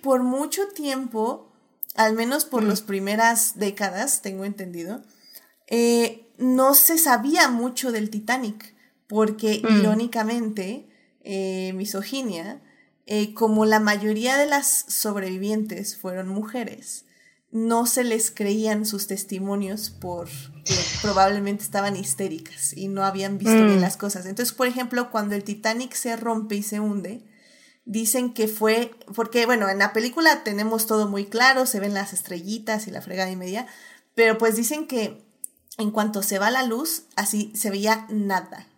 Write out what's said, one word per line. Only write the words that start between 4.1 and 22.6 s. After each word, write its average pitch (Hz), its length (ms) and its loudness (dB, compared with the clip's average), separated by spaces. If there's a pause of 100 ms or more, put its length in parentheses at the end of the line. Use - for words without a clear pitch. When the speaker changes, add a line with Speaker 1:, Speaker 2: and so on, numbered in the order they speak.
Speaker 1:
tengo 190 240 -8
entendido, 190 560 -8 (680)
eh, 233 580 2 (120)
no 254 360 4
se 320 240 4
sabía 285 520 4
mucho 247 420 -2
del 214 180 -2
Titanic, 214 640 -6 (340)
porque 214 560 0
Speaker 2:
Mm. 214 160 6
Speaker 1:
irónicamente, 220 1080 0 (360)
eh, 185 520 -4
misoginia, 202 840 -6 (440)
eh, 214 280 -2
como 214 320 4
la 214 140 6
mayoría 214 580 2
de 285 80 4
las 285 420 0
sobrevivientes 202 1080 -4
fueron 185 300 -8
mujeres, 214 800 -8 (460)
no 233 360 2
se 247 160 2
les 233 260 2
creían 214 560 0
sus 208 220 -4
testimonios 196 840 -4
porque 175 400 -10
Speaker 2:
<sighs> - 720 -6
Speaker 1:
probablemente 202 640 2
estaban 202 340 -2
histéricas - 760 -6